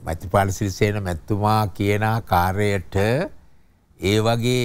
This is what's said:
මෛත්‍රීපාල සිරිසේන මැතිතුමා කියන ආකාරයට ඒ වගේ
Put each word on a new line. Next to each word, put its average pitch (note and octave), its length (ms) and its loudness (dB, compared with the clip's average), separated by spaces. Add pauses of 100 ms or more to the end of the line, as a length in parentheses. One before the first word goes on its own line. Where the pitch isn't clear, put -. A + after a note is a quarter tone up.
මෛත්‍රීපාල G2 480 0
සිරිසේන G#2 520 -2
මැතිතුමා G#2 640 0
කියන G#2 360 0
ආකාරයට G2+ 920 0 (1040)
ඒ G2+ 200 2
වගේ A#2+ 460 0